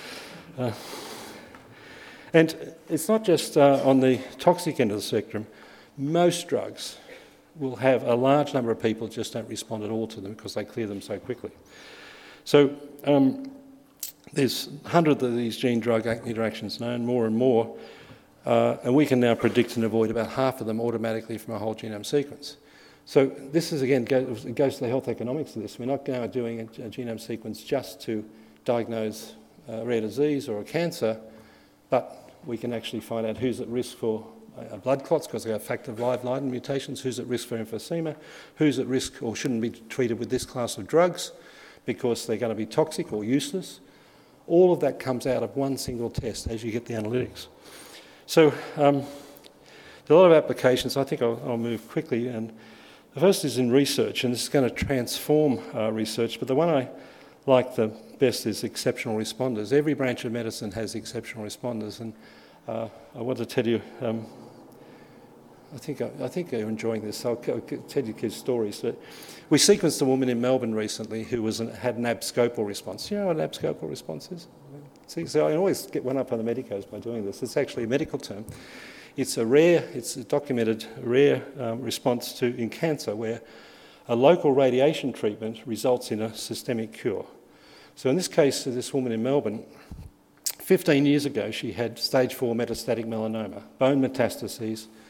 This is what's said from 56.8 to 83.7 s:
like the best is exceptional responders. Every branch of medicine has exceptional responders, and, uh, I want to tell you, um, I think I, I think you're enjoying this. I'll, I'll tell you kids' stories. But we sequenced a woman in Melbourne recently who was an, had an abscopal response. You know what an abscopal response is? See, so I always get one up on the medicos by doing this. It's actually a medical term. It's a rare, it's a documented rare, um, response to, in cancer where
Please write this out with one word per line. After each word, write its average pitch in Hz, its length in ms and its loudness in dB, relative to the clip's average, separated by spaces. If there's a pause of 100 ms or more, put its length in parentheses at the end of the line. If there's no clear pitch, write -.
like 127 300 4
the 110 120 2 (320)
best 123 260 2
is 107 180 -4
exceptional 117 540 -4
responders. 110 560 -4
Every 147 200 4
branch 131 300 -2
of 120 80 -4
medicine 113 400 -6
has 107 240 -6
exceptional 110 480 -10
responders, 107 560 -8
and, 113 140 -10 (560)
uh, 113 180 -4 (280)
I 127 60 -10
want 123 180 -4
to 117 60 -4
tell 120 220 0
you, 110 140 2 (200)
um, 113 240 -4 (1500)
I - 20 -12
think 131 240 -8
I, 117 80 -4 (120)
I 127 80 -4
think 175 240 -6
you're 110 160 -2
enjoying 110 320 -2
this. 104 240 -6
I'll, 120 240 -2
I'll 120 100 0
tell 135 460 -6
you 110 80 -6
kids' 107 240 -6
stories. 113 440 -2
But 117 160 -4 (520)
we 151 80 8
sequenced 175 440 4
a 143 40 2
woman 131 240 2
in 117 100 0
Melbourne 123 340 2
recently 110 520 -4
who 120 180 -2
was 110 160 0
an, 117 100 -4
had 120 280 -4
an 120 80 -2
abscopal 117 600 0
response. - 460 -8
You 202 60 -2
know 202 100 -2
what 165 100 0
an 156 120 -2
abscopal - 400 -6
response 151 420 -10
is? 170 160 -14 (600)
See, 170 180 -8
so 151 200 2
I 151 120 2
always 185 300 2
get 135 180 -4
one 131 100 -2
up 131 160 -2
on 123 60 0
the 113 80 -2
medicos 113 400 -4
by 107 140 -12
doing 113 260 -6
this. 98 180 -8
It's 123 140 -2
actually 131 260 -2
a 113 40 -4
medical 143 300 -2
term. 104 280 -10 (720)
It's 131 200 -4
a 117 80 2
rare, 156 380 6 (100)
it's - 220 -8
a 127 80 -10
documented 117 640 0 (160)
rare, 131 420 6 (160)
um, 117 220 -4
response - 580 -2
to, 123 160 0
in 117 140 -4
cancer 147 440 -2
where 113 280 -6 (640)